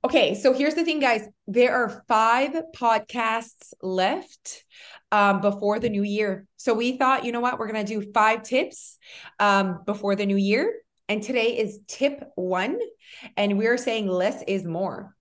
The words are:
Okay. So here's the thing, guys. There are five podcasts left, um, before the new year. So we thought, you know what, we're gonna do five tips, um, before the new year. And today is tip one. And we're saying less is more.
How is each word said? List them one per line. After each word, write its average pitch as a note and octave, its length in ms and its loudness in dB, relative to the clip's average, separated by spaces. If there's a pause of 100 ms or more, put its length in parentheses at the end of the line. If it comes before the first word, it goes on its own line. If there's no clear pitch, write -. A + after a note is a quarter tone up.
Okay. G#3 320 4
So C4 180 4
here's C#4+ 220 0
the E4 80 0
thing, D#4 160 -2
guys. A#3 280 2 (200)
There A#3+ 280 2
are A#3 320 -2
five A#3 440 4 (240)
podcasts A3+ 1040 -2
left, F#3 800 -4 (480)
um, G3+ 300 4
before G#3 380 0
the A#3 100 -2
new G3+ 140 -2
year. G3+ 420 -2 (120)
So A#3 160 -2
we B3 240 0
thought, C4 280 2
you A#3+ 60 -2
know A#3+ 100 -4
what, B3 180 -2
we're A3 80 -4
gonna G#3+ 160 -4
do G#3 300 -6
five A3+ 300 4
tips, - 540 -4 (420)
um, G3 460 2
before G3+ 300 -2
the G3+ 100 -2
new G3 120 2
year. A3+ 360 2 (360)
And G#3+ 120 -2
today A#3 360 0
is A3 300 -4
tip C#4+ 360 -2 (120)
one. F#3 440 -2 (560)
And G3+ 220 2
we're A3+ 200 2
saying A3+ 300 -2
less F#3 400 0
is F#3+ 160 -2
more. E3+ 580 -6